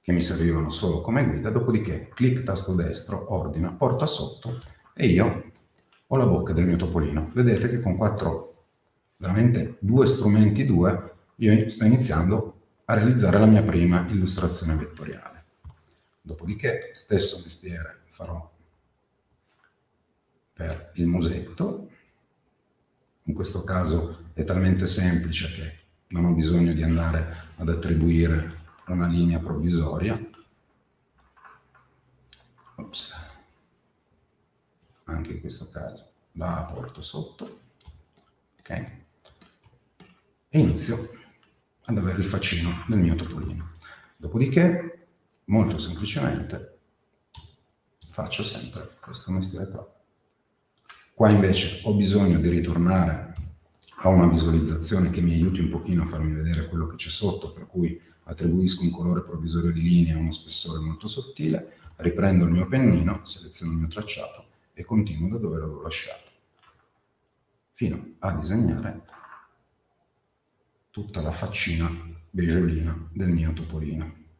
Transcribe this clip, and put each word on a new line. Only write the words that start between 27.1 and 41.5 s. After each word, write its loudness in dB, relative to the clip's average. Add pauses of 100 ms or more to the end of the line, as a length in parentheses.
ad -6
attribuire 2 (320)
una 0
linea 2
provvisoria. -2 (2500)
Ops. -12 (1900)
Anche -8
in -10
questo -14
caso -16 (220)
la -8
porto -14
sotto. -14 (1000)
Ok. -20 (1800)
E 2
inizio 0 (760)